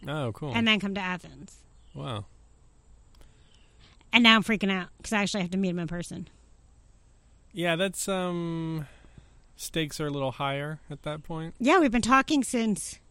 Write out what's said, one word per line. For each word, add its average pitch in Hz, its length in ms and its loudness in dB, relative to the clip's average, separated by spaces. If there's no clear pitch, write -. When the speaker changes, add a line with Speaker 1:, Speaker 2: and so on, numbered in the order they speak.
Speaker 1:
Oh, 139 280 -4
cool. 143 180 -8
Speaker 2:
And 226 160 2
then 214 120 4
come 196 140 -4
to 202 60 -6
Athens. 180 560 -10
Speaker 1:
Wow. 131 300 -8
Speaker 2:
And 240 100 6
now 226 140 10
I'm 208 60 4
freaking 202 280 0
out 185 180 -4
'cause - 100 -6
I 208 100 2
actually 202 200 -2
have 170 100 -4
to 190 60 -2
meet 190 120 0
him 175 80 -2
in 170 100 -4
person. 170 400 -10
Speaker 1:
Yeah, 165 240 2
that's, 190 320 -2
um, 170 800 -2
stakes - 440 -6
are 151 60 -2
a 143 40 -4
little 139 220 -2
higher 143 480 -4
at 143 140 -12
that 151 180 -8
point. 160 360 -8
Speaker 2:
Yeah, 294 220 6
we've 285 120 6
been 240 100 2
talking 269 420 4
since, 220 540 -2